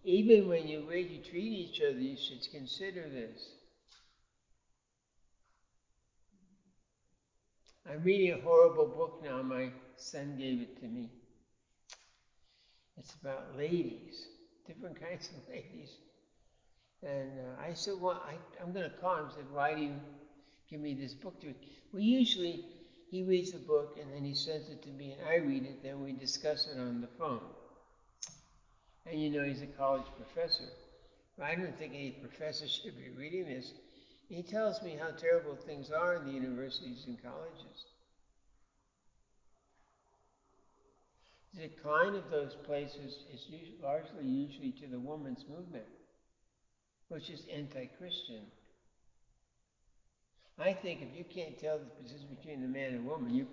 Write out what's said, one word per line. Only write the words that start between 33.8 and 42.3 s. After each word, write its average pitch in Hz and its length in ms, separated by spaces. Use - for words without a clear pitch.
He 170 120
tells 208 400
me 170 180
how 160 120
terrible 160 440
things 139 360
are 175 240
in 156 100
the 135 60
universities 127 720
and 123 160
colleges. 143 640
The 160 160
decline 165 460
of 185 140
those 143 240